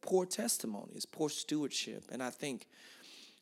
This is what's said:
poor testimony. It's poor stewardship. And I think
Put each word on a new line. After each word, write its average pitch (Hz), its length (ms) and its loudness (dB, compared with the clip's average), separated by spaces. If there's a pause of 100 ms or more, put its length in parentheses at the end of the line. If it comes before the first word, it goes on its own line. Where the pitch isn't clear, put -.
poor 185 240 6
testimony. - 680 0
It's - 100 -4
poor 151 240 2
stewardship. - 800 0
And 127 120 -2
I 123 60 2
think 127 380 -2 (760)